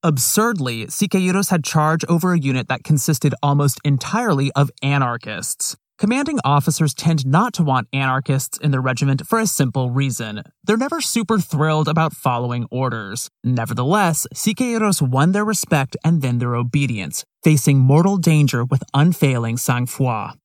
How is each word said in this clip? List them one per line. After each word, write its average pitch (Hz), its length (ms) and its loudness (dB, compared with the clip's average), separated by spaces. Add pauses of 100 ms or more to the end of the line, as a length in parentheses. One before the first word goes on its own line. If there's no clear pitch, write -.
Absurdly, 147 840 0
Siqueiros 190 640 0
had 170 140 0
charge 160 440 0
over 170 260 2
a 170 60 2
unit 131 280 -2
that - 160 -6
consisted 151 580 0
almost 143 420 2
entirely 143 680 0
of 139 180 2 (140)
anarchists. 120 920 -4 (220)
Commanding 269 460 0
officers 143 500 2
tend 160 320 0
not 180 280 2
to 180 100 0
want 131 280 0
anarchists 135 680 -2
in 151 100 0
the 135 100 2
regiment 131 460 0
for 226 140 0
a 226 80 0
simple 127 420 -2
reason. 120 540 -4 (200)
They're 214 140 0
never 285 240 -4
super 220 380 0
thrilled 156 480 0
about 160 260 0
following 123 560 -2
orders. 117 600 -6 (140)
Nevertheless, 127 880 0
Siqueiros 220 680 0
won 135 300 2
their 208 120 0
respect 165 600 -2
and 165 180 2
then 123 160 0
their 120 180 -2
obedience, 120 720 -2 (180)
facing 147 360 4
mortal 160 380 4
danger 151 460 2
with 127 200 0 (100)
unfailing 131 640 2
sang-froid. 120 760 -2 (120)